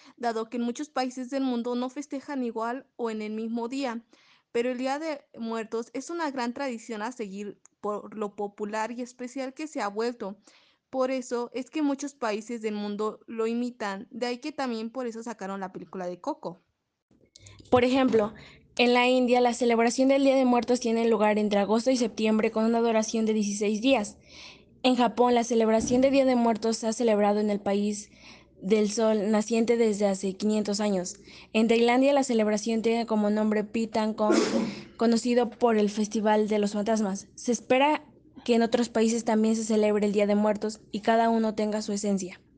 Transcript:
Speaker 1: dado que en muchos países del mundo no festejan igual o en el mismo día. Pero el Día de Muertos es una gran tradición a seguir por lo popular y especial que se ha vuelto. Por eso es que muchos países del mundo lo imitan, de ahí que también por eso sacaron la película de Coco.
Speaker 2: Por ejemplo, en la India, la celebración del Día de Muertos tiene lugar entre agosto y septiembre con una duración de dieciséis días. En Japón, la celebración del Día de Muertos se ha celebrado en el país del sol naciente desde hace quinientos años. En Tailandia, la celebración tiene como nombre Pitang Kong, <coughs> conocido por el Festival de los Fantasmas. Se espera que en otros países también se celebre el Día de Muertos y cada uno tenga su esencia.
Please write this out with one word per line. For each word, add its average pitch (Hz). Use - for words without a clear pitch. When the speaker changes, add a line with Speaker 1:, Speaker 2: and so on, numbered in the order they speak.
Speaker 1:
dado 226
que 254
en 233
muchos 240
países 254
del 269
mundo 247
no 247
festejan 277
igual 233
o 226
en 220
el 214
mismo 226
día. 247
Pero 240
el 247
Día 262
de 311
Muertos 226
es 269
una 330
gran 247
tradición 240
a 233
seguir 202
por 208
lo 208
popular 208
y 240
especial 254
que 311
se 285
ha 202
vuelto. 220
Por 262
eso 247
es 247
que 311
muchos 277
países 226
del 214
mundo 208
lo 226
imitan, 233
de 240
ahí 247
que 302
también 226
por 254
eso 226
sacaron 196
la 190
película 180
de 180
Coco. 190
Speaker 2:
Por 247
ejemplo, 240
en 247
la 247
India, 254
la 247
celebración 240
del 277
Día 269
de 269
Muertos 247
tiene 226
lugar 214
entre 208
agosto 220
y 262
septiembre 220
con 220
una 233
duración 226
de 220
dieciséis 208
días. 254
En 254
Japón, 247
la 233
celebración 226
del 269
Día 269
de 254
Muertos 226
se 226
ha 220
celebrado 208
en 214
el 202
país 208
del 208
sol 220
naciente 226
desde 208
hace 190
quinientos 208
años. 196
En 220
Tailandia, 240
la 269
celebración 220
tiene 226
como 214
nombre 214
Pitang 220
Kong, 214
<coughs> -
conocido 233
por 233
el 208
Festival 214
de 214
los 202
Fantasmas. 208
Se -
espera 277
que 233
en 233
otros 233
países 226
también 220
se 220
celebre 214
el 196
Día 208
de 208
Muertos 214
y 208
cada 226
uno 226
tenga 214
su 214
esencia. 196